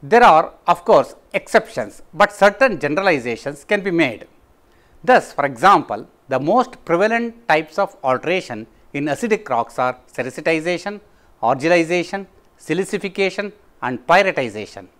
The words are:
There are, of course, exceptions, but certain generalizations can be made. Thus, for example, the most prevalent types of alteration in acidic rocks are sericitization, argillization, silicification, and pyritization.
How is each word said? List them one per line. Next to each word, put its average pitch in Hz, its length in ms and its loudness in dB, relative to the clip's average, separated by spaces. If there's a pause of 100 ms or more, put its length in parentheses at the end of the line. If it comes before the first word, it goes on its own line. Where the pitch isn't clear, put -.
There 220 220 6
are, 165 300 6 (120)
of 175 200 0
course, 151 280 4 (200)
exceptions, - 680 -8 (120)
but 202 180 2
certain 202 480 0
generalizations 143 840 -4
can 208 180 -2
be 196 80 -4
made. 151 360 -2 (800)
Thus, 247 300 2
for 139 100 -2
example, 139 640 2 (200)
the 131 120 -2
most 214 460 -2
prevalent 226 600 -2
types 160 320 -2
of 196 240 -4
alteration 127 640 -4 (280)
in 147 100 -6
acidic 208 420 -4
rocks 117 320 -4
are 127 200 -2 (120)
sericitization, 165 920 -6 (420)
argillization, 170 840 0 (320)
silicification, 190 920 -6 (300)
and 123 240 -6
pyritization. 127 840 0 (120)